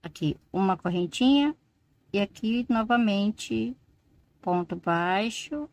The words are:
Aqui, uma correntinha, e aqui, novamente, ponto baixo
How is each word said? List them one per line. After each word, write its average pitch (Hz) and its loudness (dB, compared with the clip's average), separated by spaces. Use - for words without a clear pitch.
Aqui, 156 -4
uma 190 0
correntinha, 247 2
e 196 0
aqui, 226 -2
novamente, 226 0
ponto 175 -2
baixo 190 -2